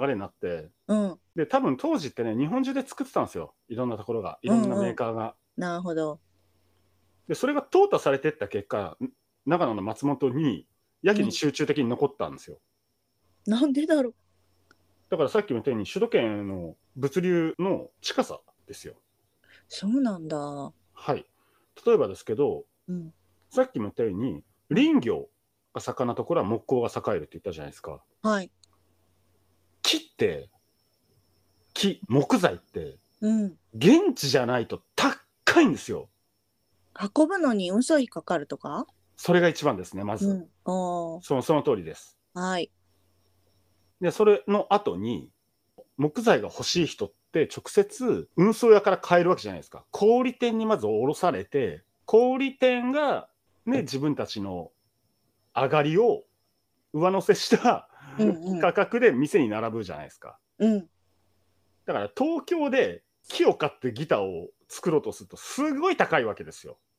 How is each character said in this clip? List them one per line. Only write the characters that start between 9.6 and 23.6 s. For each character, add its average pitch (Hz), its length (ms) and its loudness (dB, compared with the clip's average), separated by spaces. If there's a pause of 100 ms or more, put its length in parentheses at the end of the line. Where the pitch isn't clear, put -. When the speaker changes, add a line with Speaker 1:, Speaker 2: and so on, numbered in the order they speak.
Speaker 1:
野 113 80 -2
の 98 80 -6
松 110 220 -8
本 139 260 0
に 131 360 -2 (360)
や 202 120 4
け 208 80 0
に 202 100 -2
集 147 200 -2
中 151 140 -4
的 - 120 -2
に 139 60 2
残 120 220 0
っ - 100 -4
た 85 120 -6
ん 71 40 -12
で 67 60 -18
す - 120 -20
よ。 - 80 -20 (880)
Speaker 2:
う 202 40 -2
ん。 - 20 2
な 240 140 2
ん 285 60 2
で 294 140 0
だ 311 160 4
ろ 240 80 -2
う？ - 40 -20 (920)
Speaker 1:
だ - 80 -2
か 147 80 2
ら 131 40 0
さ 220 120 2
っ 208 60 -4
き - 40 -8
も 123 60 0
言 110 40 -2
っ - 40 -12
た 139 60 0
よ 120 60 0
う 107 40 -4
に、 98 60 -6
首 - 140 -4
都 233 80 0
圏 107 400 0
の 90 280 -8 (200)
物 139 240 -2
流 170 380 0
の 180 320 -4 (100)
近 - 240 -2
さ - 160 -12 (260)
で - 80 -16
す - 120 -18
よ。 - 80 -16 (760)
Speaker 2:
そ - 180 -8
う 240 140 2
な 214 180 -2
ん 160 80 -12
だ。 151 120 -6
Speaker 1:
は 143 340 -10 (420)
い。 - 120 -8 (600)
例 233 80 6
え - 20 6
ば 127 120 4
で 95 80 -10
す - 80 -20
け 113 100 -2
ど、 107 300 0 (240)
Speaker 2:
う 180 40 -8
ん。 165 220 -10 (360)
Speaker 1:
さ 254 120 0